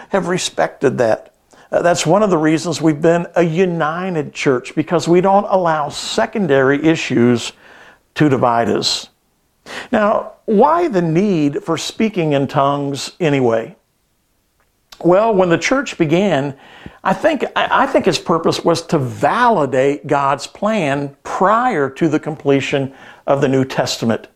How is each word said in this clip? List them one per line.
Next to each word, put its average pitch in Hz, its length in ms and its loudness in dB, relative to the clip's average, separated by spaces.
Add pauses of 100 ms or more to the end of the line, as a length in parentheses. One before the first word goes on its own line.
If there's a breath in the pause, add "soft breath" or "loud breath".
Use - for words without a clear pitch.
have 185 180 -2
respected - 720 -2
that. - 360 -2 (360 soft breath)
Uh, - 120 0
that's 170 220 2
one 190 200 2
of 208 60 2
the 175 80 2
reasons 156 420 0
we've 151 220 0
been 170 340 2
a 175 80 4
united 165 880 -2
church, - 420 -2
because 160 320 -2
we 170 140 4
don't 196 280 2
allow 165 400 -2
secondary 143 960 0
issues 123 680 0 (640 loud breath)
to 151 120 4
divide 120 420 2
us. - 380 -4 (840 loud breath)
Now, 214 400 0 (140)
why 302 420 2
the 190 140 0
need 165 600 0
for 160 160 -2
speaking 180 540 -2
in 139 160 2
tongues 139 720 -2
anyway? 139 560 0 (1300)
Well, 202 300 4
when 185 160 2
the 165 80 2
church 262 400 -4
began, 156 580 0 (480 loud breath)
I 190 80 0
think, 285 320 -2 (100)
I, - 280 0
I 277 40 0
think 269 200 0
its 165 120 2
purpose 165 460 -2
was 170 220 2
to 170 120 0
validate 143 1080 0
God's 139 400 0
plan 143 760 -4
prior 196 680 0
to 160 180 -2
the 147 100 0
completion 139 760 -2 (320 loud breath)
of 143 160 0
the 143 60 2
New 131 180 2
Testament. 117 680 -4